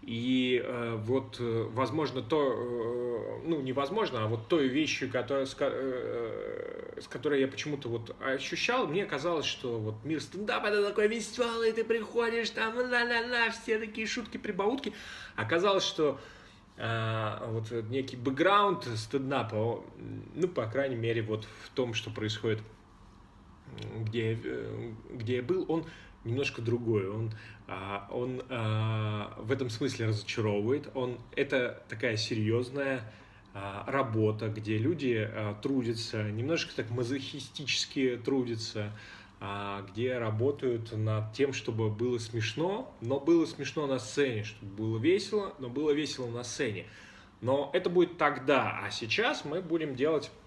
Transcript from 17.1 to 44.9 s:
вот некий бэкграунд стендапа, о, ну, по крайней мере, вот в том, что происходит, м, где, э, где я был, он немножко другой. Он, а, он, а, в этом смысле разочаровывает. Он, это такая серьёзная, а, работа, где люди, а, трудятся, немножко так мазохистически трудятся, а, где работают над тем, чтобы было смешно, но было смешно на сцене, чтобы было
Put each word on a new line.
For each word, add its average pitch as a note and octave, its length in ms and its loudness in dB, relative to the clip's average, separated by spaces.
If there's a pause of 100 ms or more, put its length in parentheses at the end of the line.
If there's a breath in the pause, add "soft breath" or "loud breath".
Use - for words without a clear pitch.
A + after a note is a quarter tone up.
вот A2+ 200 -4 (180)
некий C3 280 -2
бэкграунд F3 680 4 (120)
стендапа, C3 580 0
о, A2 300 0 (480)
ну, F3 140 0
по C3+ 180 0
крайней C3 300 0
мере, A2+ 260 2
вот A2 240 -2 (180)
в - 60 -16
том, B2 240 0
что A2 160 -4
происходит, G#2+ 500 0 (1200)
м, A2 220 -6
где, A2+ 380 0
э, A2+ 500 -6 (180)
где B2 260 -2
я A#2+ 60 0
был, F3 260 2
он D#3+ 160 2 (380 loud breath)
немножко B2 380 -2
другой. A2+ 460 2
Он, A2 240 -2 (360 loud breath)
а, G2 440 -6
он, B2+ 380 -2
а, A2 880 0
в A2 140 -2
этом B2 180 0
смысле A2+ 380 -2
разочаровывает. G#2+ 840 0
Он, B2 260 -2 (160)
это C3 540 0
такая A2 280 0
серьёзная, B2 920 0 (420 loud breath)
а, G2 340 -8
работа, A2 640 2
где G#2+ 280 -2
люди, A#2+ 540 2
а, G#2 300 -2
трудятся, A#2 720 0
немножко C3 440 -2
так A2+ 140 -4
мазохистически B2+ 1300 -2
трудятся, A#2 680 0 (480 loud breath)
а, G2+ 500 -4
где B2 280 -2
работают A#2 800 0
над G#2+ 380 0
тем, C3+ 200 4
чтобы A2+ 360 0
было A#2+ 300 0
смешно, D3+ 840 -2
но B2+ 180 2
было E3 260 8
смешно C#3+ 420 -4
на C3 120 2
сцене, A2+ 440 2
чтобы - 300 -10
было A2 260 0